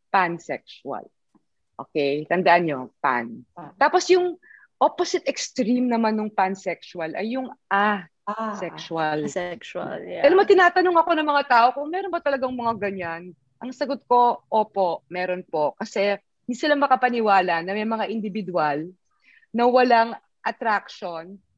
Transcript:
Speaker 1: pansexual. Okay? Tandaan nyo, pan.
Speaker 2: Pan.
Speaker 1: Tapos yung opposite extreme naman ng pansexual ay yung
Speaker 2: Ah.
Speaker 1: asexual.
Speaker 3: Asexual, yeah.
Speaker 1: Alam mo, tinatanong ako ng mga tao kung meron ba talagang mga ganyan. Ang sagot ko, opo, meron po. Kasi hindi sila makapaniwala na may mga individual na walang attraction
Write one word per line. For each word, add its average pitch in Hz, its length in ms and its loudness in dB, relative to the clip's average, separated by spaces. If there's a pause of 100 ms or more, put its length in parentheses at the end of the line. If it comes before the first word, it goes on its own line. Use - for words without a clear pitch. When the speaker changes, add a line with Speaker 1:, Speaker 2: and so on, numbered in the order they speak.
Speaker 1:
pansexual. 165 1000 -4 (640)
Okay? 143 480 -2
Tandaan 175 400 4
nyo, 143 160 -2 (240)
pan. 120 480 -4
Speaker 2:
Pan. 160 240 -20
Speaker 1:
Tapos 330 320 2
yung 359 320 2 (400)
opposite - 480 0
extreme 247 640 -2
naman 220 240 0
ng 214 160 -4
pansexual 185 800 -4
ay 220 220 -6
yung 262 160 -8 (160)
Speaker 2:
Ah. 202 400 0 (160)
Speaker 1:
asexual. 165 1040 -6
Speaker 3:
Asexual, 170 760 -8
yeah. 175 220 -4
Speaker 1:
Alam 349 160 6
mo, 403 80 6
tinatanong 359 480 4
ako 330 180 4
ng 311 140 0
mga 285 180 2
tao 240 300 6
kung 294 160 -8
meron 381 180 -6
ba 339 140 -6
talagang 269 260 -2
mga 233 300 -2
ganyan. 180 420 -6 (380)
Ang 247 100 -12
sagot 262 380 -4
ko, 240 400 4
opo, 202 640 -2
meron 180 320 -4
po. 151 320 -2
Kasi 202 400 -2 (260)
hindi 240 140 -8
sila 294 180 0
makapaniwala 233 880 2
na 180 120 -6
may 214 100 -4
mga 220 240 -4
individual 175 800 -4 (640)
na 233 160 0
walang 240 480 4 (280)
attraction 196 960 -6 (200)